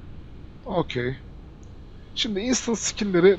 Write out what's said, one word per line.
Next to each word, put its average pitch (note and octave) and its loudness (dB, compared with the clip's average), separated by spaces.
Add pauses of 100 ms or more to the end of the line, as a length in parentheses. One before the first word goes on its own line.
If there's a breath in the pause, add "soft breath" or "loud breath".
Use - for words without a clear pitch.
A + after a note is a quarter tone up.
(680)
Okey. C3 0 (960)
Şimdi G3+ 0
instant A#3 2
skill'leri F#3+ 6